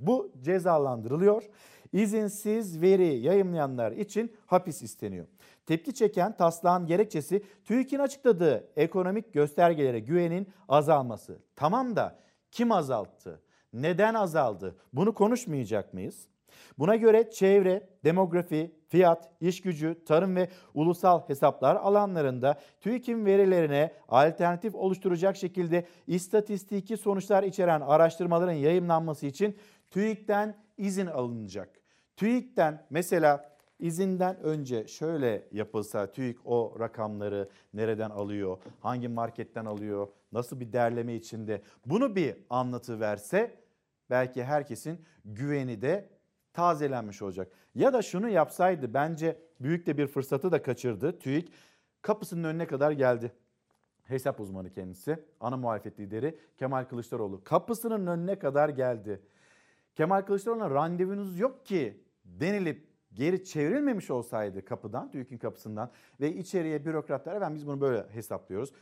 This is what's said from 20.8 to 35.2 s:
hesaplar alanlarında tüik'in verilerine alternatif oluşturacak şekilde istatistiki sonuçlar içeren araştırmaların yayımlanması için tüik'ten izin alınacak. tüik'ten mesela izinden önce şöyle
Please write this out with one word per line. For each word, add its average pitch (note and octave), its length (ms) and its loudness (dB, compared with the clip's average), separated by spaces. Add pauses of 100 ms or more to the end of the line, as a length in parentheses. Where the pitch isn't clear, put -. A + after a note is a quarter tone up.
hesaplar C#3+ 480 4
alanlarında D#3+ 840 2 (220)
tüik'in A#3 460 -2
verilerine F3 680 4 (160)
alternatif E3+ 640 4
oluşturacak F#3+ 640 0
şekilde F3 500 -2 (200)
istatistiki G3+ 880 -2
sonuçlar G3 460 2
içeren F3 380 2
araştırmaların E3+ 720 4
yayımlanması D#3+ 720 2
için G3+ 300 -2 (340)
tüik'ten G#3+ 680 -2 (200)
izin F#3+ 300 -4
alınacak. A#2 760 -8 (360)
tüik'ten G3+ 720 0
mesela D#3 640 2 (260)
izinden F#3 640 -2
önce C3+ 460 -4
şöyle C#3 640 -4